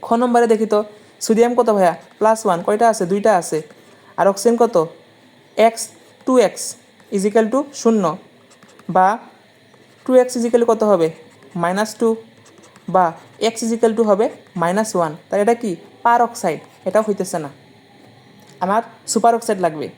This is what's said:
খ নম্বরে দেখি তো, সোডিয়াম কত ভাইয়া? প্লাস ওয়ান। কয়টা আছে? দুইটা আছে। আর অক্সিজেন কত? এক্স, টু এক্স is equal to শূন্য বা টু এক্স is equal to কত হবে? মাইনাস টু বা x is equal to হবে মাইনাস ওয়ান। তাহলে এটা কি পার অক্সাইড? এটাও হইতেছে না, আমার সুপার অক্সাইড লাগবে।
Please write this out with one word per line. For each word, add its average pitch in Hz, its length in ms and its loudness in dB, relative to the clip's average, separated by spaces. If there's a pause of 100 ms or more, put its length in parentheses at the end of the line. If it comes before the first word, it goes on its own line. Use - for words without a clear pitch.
খ - 20 -14 (140)
নম্বরে 240 320 2
দেখি 214 200 0
তো, 208 60 2 (460)
সোডিয়াম 233 340 2
কত 233 180 2
ভাইয়া? 180 160 2 (260)
প্লাস 220 260 2
ওয়ান। 180 220 0
কয়টা 208 260 0
আছে? 208 180 -2
দুইটা 208 200 2 (100)
আছে। 160 180 -6 (600)
আর 175 120 2
অক্সিজেন 233 300 0
কত? 233 140 0 (920)
এক্স, 226 140 -2 (460)
টু 262 60 2 (140)
এক্স - 160 -6 (520)
is 190 140 -2
equal 226 240 2
to 269 60 2 (220)
শূন্য 226 220 2 (920)
বা 185 120 4 (1000)
টু 262 60 -4 (100)
এক্স 247 160 -2
is 233 100 -2
equal 233 160 2
to 233 80 -2
কত 220 100 0 (100)
হবে? 170 160 2 (560)
মাইনাস 196 360 -2
টু 233 80 0 (880)
বা 185 100 4 (480)
x - 20 -14 (100)
is 226 100 -2
equal 226 220 0
to 233 120 2
হবে 202 160 2 (360)
মাইনাস 190 360 -2
ওয়ান। 165 140 0 (160)
তাহলে 202 180 -2
এটা 233 160 2
কি 208 100 -6 (340)
পার 233 220 4
অক্সাইড? 175 320 -6 (280)
এটাও 208 200 0
হইতেছে 190 360 -6
না, 143 60 -10 (1120)
আমার 196 180 0 (300)
সুপার 233 260 2
অক্সাইড 214 280 -4
লাগবে। 156 220 -4 (100)